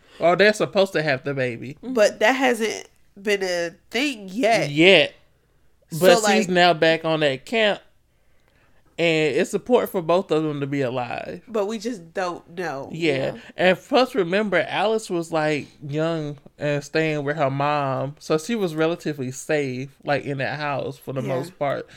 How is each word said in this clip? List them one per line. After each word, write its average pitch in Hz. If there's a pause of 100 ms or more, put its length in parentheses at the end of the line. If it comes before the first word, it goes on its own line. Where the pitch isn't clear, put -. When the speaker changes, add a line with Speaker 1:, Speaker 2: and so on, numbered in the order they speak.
(200)
Speaker 1:
Or 175
they're 202
supposed 196
to 156
have 143
the 143
baby. 123
Speaker 2:
Mm-hmm. 247
Speaker 3:
But 262
that 214
hasn't 233 (340)
been 196
a 175 (180)
thing 226
yet. 196
Speaker 1:
Yet. 160 (760)
But 156
Speaker 3:
So, 175
Speaker 1:
she's 220
Speaker 3:
like 208
Speaker 1:
now 175
back 160
on 160
that 135
camp. 214 (1200)
And 156
it's 214
important 247
for 190
both 170
of 156
them 147
to 139
be 143
alive. 123
Speaker 3:
But 208
we 220
just 185
don't 180
know. 151
Speaker 1:
Yeah. 139
Speaker 2:
Yeah. 226 (180)
Speaker 1:
And 180
plus, 254
remember, 185
Alice 214
was, 170
like, 151 (160)
young 151 (220)
and 143
staying 156
with 143
her 143
mom. 139
So -
she 156
was 190
relatively 156
safe, 135 (140)
like, 143
in 139
that 131
house 139
for -
the 135
Speaker 3:
Yeah. -
Speaker 1:
most 135
part. 135